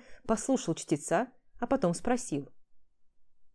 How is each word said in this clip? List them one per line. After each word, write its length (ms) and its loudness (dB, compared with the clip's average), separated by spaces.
послушал 480 0
чтеца, 540 0
а 60 -2
потом 280 2
спросил: 580 -2